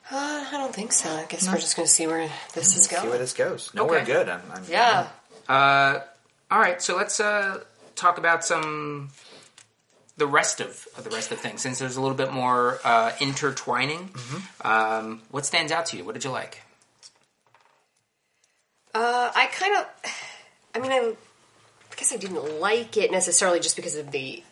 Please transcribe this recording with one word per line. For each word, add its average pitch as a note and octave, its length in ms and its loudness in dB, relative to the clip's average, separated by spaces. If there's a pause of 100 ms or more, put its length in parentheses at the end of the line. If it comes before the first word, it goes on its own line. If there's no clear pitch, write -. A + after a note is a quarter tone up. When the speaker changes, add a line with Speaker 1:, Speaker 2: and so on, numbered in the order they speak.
(120)
Speaker 1:
Uh, C#4+ 360 -6
I - 100 -12
don't C4 160 -4
think G#3+ 180 -4
so. - 160 0
I D#3+ 180 -4
guess E3+ 200 -2
Speaker 2:
No. F#3 60 0
Speaker 1:
we're F3 80 2
just - 160 -2
gonna E3 120 0
see E3 180 4
where D#3+ 220 -2 (260)
this E3 220 2
is F3+ 100 6
Speaker 2:
See E3+ 100 -2
Speaker 1:
going. F3 120 -2
Speaker 2:
where A#2+ 100 0
this B2+ 140 -2
goes. - 400 -2
Nowhere D3 280 2
Speaker 3:
Okay. A2+ 120 -2
Speaker 2:
good. C3 160 2
I'm, F2 140 -6 (100)
I'm - 160 -12
Speaker 1:
Yeah. G#3+ 380 4 (420)
Speaker 3:
Uh, C#3 520 6 (500)
all G3 80 4
right, F3+ 240 4
so F3+ 140 0
let's, G#3 240 -2
uh, G#3 400 0 (340)
talk F3 240 2
about E3 260 2
some, D3+ 680 -4 (1040)
the D3+ 100 2
rest C#3 340 2
of, - 260 -10 (120)
of A#2+ 60 -16
the A2 60 -12
rest A2+ 220 -6
of A2+ 60 -6
things, A2 240 -8
since B2+ 160 -4
there's B2+ 180 -4
a C3 40 -4
little C3+ 160 0
bit C#3 160 -2
more, B2 520 2
uh, A2+ 360 6
intertwining. C3+ 880 -2
Speaker 2:
Mm-hmm. D3 580 -10
Speaker 3:
Um, A2 640 0
what C#3+ 160 -6
stands D#3+ 260 0
out E3 140 0
to - 100 -8
you? - 80 -10
What A2 100 -8
did A2+ 100 -8
you C3+ 60 -4
like? - 320 -10 (2250)
Speaker 1:
Uh, A#3+ 400 2
I C4+ 120 4
kind F#4+ 300 0
of, E4+ 100 0 (880)
I A3+ 60 -4
mean, C4 120 -4
I, C4+ 60 4
I - 1000 -8
guess - 160 -2
I C4 40 -6
didn't D#3 440 -6
like A3 360 0
it F#3+ 160 2
necessarily F3+ 480 2
just - 160 -2
because D#3+ 180 -6
of D3 160 -8
the C3+ 420 -8